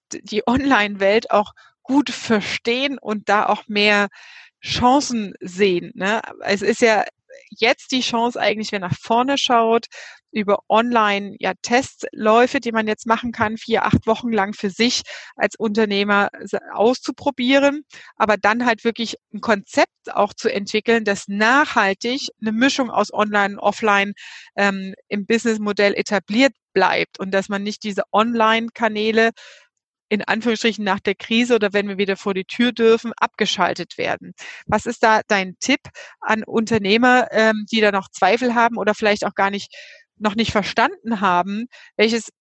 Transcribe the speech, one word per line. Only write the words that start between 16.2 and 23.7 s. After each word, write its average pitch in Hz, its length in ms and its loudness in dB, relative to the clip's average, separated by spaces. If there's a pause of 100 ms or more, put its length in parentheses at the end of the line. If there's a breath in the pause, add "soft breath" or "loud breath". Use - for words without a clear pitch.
s-, 202 160 -8 (180)
auszuprobieren, 277 1120 0 (320 loud breath)
aber 208 220 2
dann 220 280 0
halt 226 200 0
wirklich 226 300 -4 (180)
ein 208 80 -12
Konzept 226 480 0 (240)
auch 202 200 0
zu - 200 -2
entwickeln, 214 500 0
das 202 240 -4
nachhaltig 233 1000 2 (100)
eine 220 140 -2
Mischung 254 380 2
aus 202 200 0
Online 208 440 0
und - 40 -14
Offline, 202 540 0 (420 loud breath)